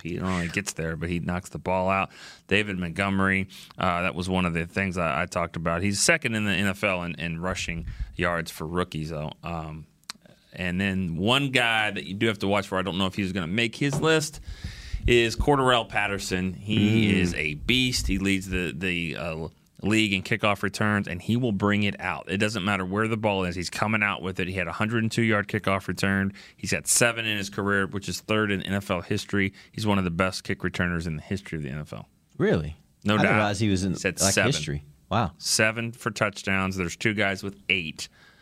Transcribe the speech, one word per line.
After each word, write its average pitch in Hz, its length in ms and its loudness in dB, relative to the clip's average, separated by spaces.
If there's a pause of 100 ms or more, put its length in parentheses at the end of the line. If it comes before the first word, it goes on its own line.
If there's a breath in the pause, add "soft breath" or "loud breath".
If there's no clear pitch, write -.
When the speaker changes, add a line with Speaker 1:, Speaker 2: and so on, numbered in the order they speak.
Speaker 1:
he 85 160 -6
not 92 120 -2
only 87 180 0
gets 98 260 -4
there, 80 200 -4
but 82 140 -4
he 87 120 0
knocks 87 280 -4
the - 100 -10
ball 92 300 0
out. 95 220 2 (380 loud breath)
David 101 300 2
Montgomery, 95 680 0 (300 loud breath)
uh, 87 240 0
that 87 120 -2
was 90 140 -4
one 92 160 2
of 85 80 2
the 82 140 0
things 95 320 -2
I, 80 240 0
I - 20 0
talked 85 320 -4
about. 85 240 0
He's 101 180 0
second 135 360 2
in 107 100 0
the 101 80 2
N 95 140 2
F 95 180 -2
L 92 180 0
in, 87 120 -6
in 82 260 -6
rushing 87 460 -4 (280 loud breath)
yards 85 360 0
for - 160 -8
rookies, 82 420 -2
though. 76 240 -6 (100)
Um, 80 440 -8 (680)
and 90 260 -2
then 95 380 0
one 127 320 2
guy 113 440 2
that 101 120 -6
you 87 80 -8
do 104 140 0
have 104 140 0
to 101 60 0
watch 98 220 2
for, 95 100 0
I 92 40 0
don't 90 160 -2
know 98 80 2
if 90 80 -2
he's 92 180 -2
gonna 90 140 -2
make 113 280 0
his 143 280 -2
list, 156 380 2 (680 loud breath)
is 117 280 6
Cordarrelle 127 540 4
Patterson. 98 640 -2
He 107 580 4
Speaker 2:
Mm. 90 100 6
Speaker 1:
is 87 140 2
a 76 200 -2
beast. 123 520 2
He 95 120 2
leads 95 320 0
the, 90 260 -2
the, 85 400 -2
uh, 80 320 -6 (360)
league 107 280 4
in 92 100 0
kickoff 104 400 0
returns, 104 460 2
and 87 120 -4
he 107 160 0
will 123 140 2
bring 101 320 4
it 98 180 -2
out. 85 280 -4
It 95 80 -2
doesn't 104 280 0
matter 98 200 2
where 104 240 0
the 113 80 0
ball 104 260 0
is. 87 140 -2
He's 87 120 -6
coming 107 320 0
out 98 220 -2
with 92 160 -4
it. 90 80 0
He 92 80 -4
had 90 140 -2
a 82 40 -6
hundred 110 300 0
and 113 80 0
two 117 140 2
yard 104 240 2
kickoff 98 400 0
return. 98 440 2 (240 loud breath)
He's - 140 -6
had 80 160 -2
seven 113 400 2
in 107 100 0
his 101 140 -4
career, 98 380 0
which 98 200 -6
is 90 120 -4
third 107 320 2
in 92 100 0
N 95 120 -2
F 98 180 -2
L 87 80 0
history. 98 520 0 (200 loud breath)
He's 110 120 -6
one 101 140 4
of 92 60 2
the 90 80 2
best 92 320 0
kick - 180 -4
returners 87 460 -2
in 78 80 -4
the 73 60 -8
history - 360 -8
of 73 60 -6
the 65 60 -6
N 76 100 -8
F 76 120 -12
L. 53 160 -14 (300)
Speaker 2:
Really? 82 380 0 (260)
Speaker 1:
No 104 120 2
Speaker 2:
I - 20 4
didn't 98 140 2
Speaker 1:
doubt. 98 80 2
Speaker 2:
realize 104 200 0
he 107 120 2
was 92 120 2
in, 92 120 -2
Speaker 1:
He's - 100 -8
had 92 160 -2
Speaker 2:
like, 98 120 4
Speaker 1:
seven. 92 200 2
Speaker 2:
history. 71 320 -4 (260)
Wow. 98 280 0
Speaker 1:
Seven 113 520 0
for 117 220 -6
touchdowns. 95 640 0
There's 87 180 -2
two 110 200 0
guys 98 280 0
with 98 140 -8 (120)
eight. 85 400 -2 (340 soft breath)